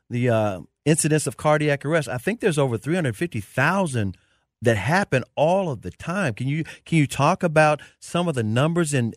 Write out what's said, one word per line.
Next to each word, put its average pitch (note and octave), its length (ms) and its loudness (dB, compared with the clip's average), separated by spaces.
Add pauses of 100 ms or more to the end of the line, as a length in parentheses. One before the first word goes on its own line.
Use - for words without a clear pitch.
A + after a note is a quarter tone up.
the, B2 220 0
uh, G#2+ 300 0 (260)
incidence D#3 400 2
of C3 100 -6
cardiac D3+ 480 0
arrest. D3 240 -2
I A#2+ 80 -6
think F#3+ 240 -4
there's E3+ 180 0
over B2+ 200 0
three D3+ 160 -4
hundred D3+ 220 -2
fifty E3+ 240 -4
thousand C3 760 -2 (460)
that A2+ 140 4
happen C#3 480 0 (100)
all F3 360 0
of G#2+ 120 -8
the F2+ 80 -8
time. E3+ 440 -4
Can B2+ 140 -6
you, D3+ 160 -2 (220)
can E3 100 0
you D3 100 6
talk D3+ 360 2
about D#3 400 2 (160)
some F3 300 -4
of D#3 60 -2
the B2 80 -2
numbers D3 520 0
and, A#2 220 0